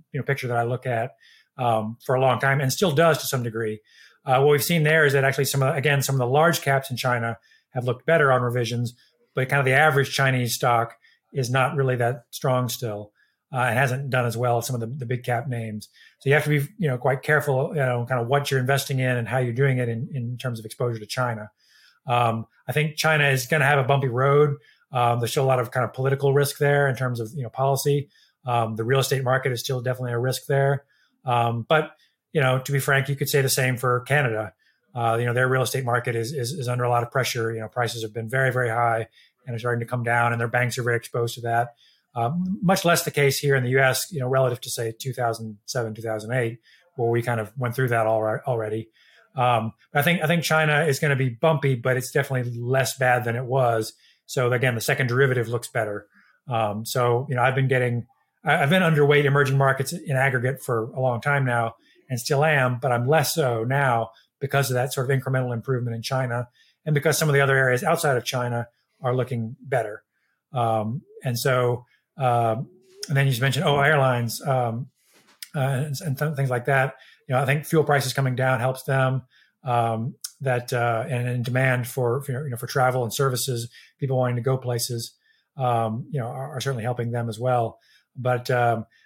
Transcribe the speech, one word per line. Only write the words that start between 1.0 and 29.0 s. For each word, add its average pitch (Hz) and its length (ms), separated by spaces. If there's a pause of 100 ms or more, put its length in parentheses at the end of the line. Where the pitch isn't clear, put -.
um, 113 480
for 135 100
a 127 60
long 127 180
time, 135 200
and 135 140
still 185 180
does 156 280
to - 80
some 123 160
degree. 110 380 (440)
Uh, 131 160
what 147 100
we've 143 120
seen 170 200
there 156 220
is 139 80
that 139 100
actually 135 220
some 135 160
of 135 120
the, 131 40
again, 139 240
some 135 140
of 135 40
the 123 80
large 151 340
caps 135 280
in 120 80
China 117 400 (340)
have 123 140
looked 123 200
better 156 260
on 127 100
revisions, 120 540 (400)
but - 140
kind 143 100
of 139 60
the 131 80
average 139 380
Chinese 127 440
stock 120 420 (360)
is 123 160
not 131 260
really 131 200
that 123 360
strong 127 360
still, 104 440 (420)
uh, 135 40
and 123 200
hasn't 135 320
done 123 160
as 113 120
well 120 220
as 113 60
some 131 100
of 117 60
the, 113 60
the 131 180
big 123 180
cap 120 240
names. 113 420 (300)
So - 100
you 139 60
have 147 80
to 147 60
be, 147 180 (100)
you 165 100
know, 127 100
quite 135 260
careful, 147 460
you 165 120
know, 123 260
kind 127 140
of 117 60
what 143 240
you're 135 80
investing 135 400
in 127 180
and 117 100
how 120 120
you're 123 140
doing 131 260
it 123 100
in, 113 240
in 123 240
terms 120 220
of 110 60
exposure 117 340
to 107 60
China. 113 440 (560)
Um, 117 400 (220)
I 127 40
think 151 240
China 151 320
is 131 200
gonna 151 180
have 143 140
a 131 40
bumpy 135 240
road. 139 500 (340)
Um, 120 280
there's 120 120
still 143 120
a 135 40
lot 131 120
of 117 120
kind 127 120
of 110 100
political 135 400
risk 139 260
there 143 280
in 131 80
terms 123 240
of, 110 140
you 147 100
know, 113 60
policy. 139 600 (360)
Um, 117 300
the 113 80
real 131 160
estate 131 240